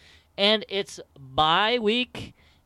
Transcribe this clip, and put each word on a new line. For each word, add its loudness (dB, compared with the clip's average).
and 2
it's -6
bye 2
week. -2